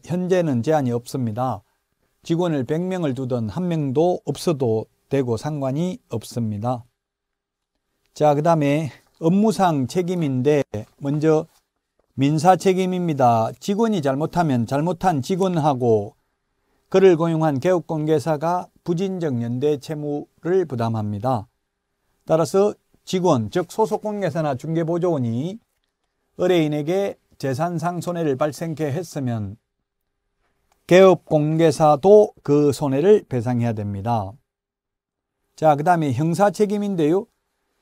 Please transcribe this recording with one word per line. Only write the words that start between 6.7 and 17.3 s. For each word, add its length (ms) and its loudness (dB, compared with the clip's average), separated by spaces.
자, 200 4
그 80 -2
다음에 480 2
업무상 640 2
책임인데 760 0
먼저 480 0
민사 420 4
책임입니다. 920 0
직원이 400 0
잘못하면 640 0
잘못한 560 -2
직원하고 920 0
그를 260 6
고용한 460 0